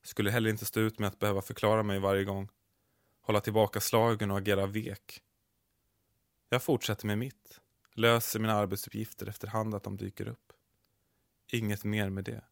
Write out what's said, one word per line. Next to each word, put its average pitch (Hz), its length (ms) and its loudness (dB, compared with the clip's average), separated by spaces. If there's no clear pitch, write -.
Skulle - 280 0
heller 110 200 2
inte 110 140 -4
stå - 160 -2
ut 110 180 0
med 104 100 0
att 95 100 -6
behöva 98 240 0
förklara 110 400 2
mig 101 160 0
varje 98 260 2
gång. 98 240 -6
Hålla 104 200 2
tillbaka 107 400 2
slagen 110 500 2
och 98 80 0
agera 98 280 2
vek. 104 560 -8
Jag 123 140 2
fortsätter 113 440 -2
med 104 120 0
mitt. - 420 -10
Löser 117 480 4
mina 110 120 2
arbetsuppgifter 104 760 -2
efterhand 107 480 -4
att 101 80 -6
de 101 140 -8
dyker 101 320 -8
upp. - 240 -16
Inget 107 380 -2
mer 104 260 0
med 95 140 -6
det. 110 280 -10